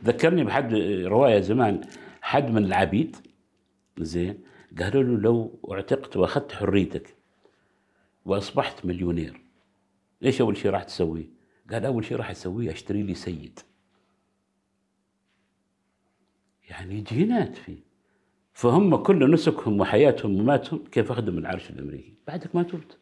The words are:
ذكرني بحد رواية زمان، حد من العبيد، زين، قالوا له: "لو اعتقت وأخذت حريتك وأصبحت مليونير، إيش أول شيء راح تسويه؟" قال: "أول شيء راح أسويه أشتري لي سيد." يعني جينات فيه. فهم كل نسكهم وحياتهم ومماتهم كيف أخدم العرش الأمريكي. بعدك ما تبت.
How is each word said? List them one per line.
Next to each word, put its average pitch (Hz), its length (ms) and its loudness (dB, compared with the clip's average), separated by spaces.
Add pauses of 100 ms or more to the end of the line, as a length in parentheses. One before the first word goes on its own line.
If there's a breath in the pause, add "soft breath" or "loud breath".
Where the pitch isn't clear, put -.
ذكرني 160 400 4
بحد 120 300 0 (300)
رواية 110 360 6
زمان، 104 400 0 (420 loud breath)
حد 135 280 0
من 107 140 4
العبيد، 95 520 0 (840)
زين، 87 400 -4 (440 loud breath)
قالوا 107 200 2
له: 120 180 0
"لو 113 380 0 (140)
اعتقت 110 440 -4
وأخذت - 360 0
حريتك 95 640 0 (1080)
وأصبحت 101 600 -4
مليونير، 87 540 -4 (840)
إيش 131 160 0
أول 107 160 2
شيء 101 140 0
راح 98 120 -2
تسويه؟" 82 480 -6 (420 soft breath)
قال: 110 120 -4
"أول 120 200 -2
شيء 120 120 -8
راح 117 140 -8
أسويه 92 400 -6
أشتري 101 320 -6
لي 95 120 -4
سيد." - 440 -10 (3000)
يعني 92 300 -10
جينات 175 560 0
فيه. - 280 -16 (680)
فهم 147 440 4
كل 156 340 4
نسكهم 117 500 2
وحياتهم 113 540 4
ومماتهم 131 580 0
كيف 123 180 0
أخدم 107 280 -4
العرش 90 320 -8
الأمريكي. 71 440 -14 (120)
بعدك 165 280 -10
ما 175 80 2
تبت. 170 400 -8